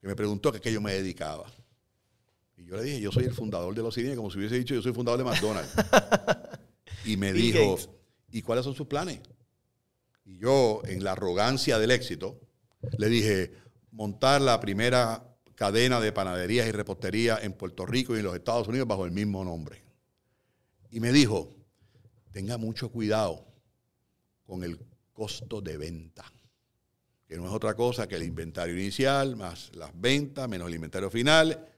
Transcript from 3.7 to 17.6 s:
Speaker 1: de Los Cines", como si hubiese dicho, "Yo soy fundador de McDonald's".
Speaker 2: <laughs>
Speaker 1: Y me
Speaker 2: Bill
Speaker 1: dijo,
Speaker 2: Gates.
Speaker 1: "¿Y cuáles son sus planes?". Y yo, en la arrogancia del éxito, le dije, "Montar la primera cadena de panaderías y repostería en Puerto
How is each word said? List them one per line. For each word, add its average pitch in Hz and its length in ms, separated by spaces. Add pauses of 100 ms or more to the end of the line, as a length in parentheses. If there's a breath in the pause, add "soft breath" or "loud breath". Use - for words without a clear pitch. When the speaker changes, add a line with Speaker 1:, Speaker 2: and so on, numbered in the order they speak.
Speaker 1:
de 113 80
Los 113 100
Cines", 127 220
como 107 160
si 98 80
hubiese 110 160
dicho, 127 180
"Yo 120 80
soy 123 100
fundador 120 280
de 131 40
McDonald's". 107 480
Speaker 2:
<laughs> - 1300
Speaker 1:
Y 110 120
me 98 140
Speaker 2:
Bill 113 220
Speaker 1:
dijo, 139 220
Speaker 2:
Gates. - 140 (420)
Speaker 1:
"¿Y 110 100
cuáles 120 240
son 139 80
sus 139 140
planes?". 151 320 (1040)
Y 95 160
yo, 117 460
en 95 180
la 98 80
arrogancia 104 680
del 110 140
éxito, 120 500 (560)
le 104 100
dije, 107 460 (380 loud breath)
"Montar 113 500
la 120 180
primera 113 640 (300)
cadena 117 460
de 107 120
panaderías 98 560
y 110 40
repostería 104 680
en 104 140
Puerto 92 320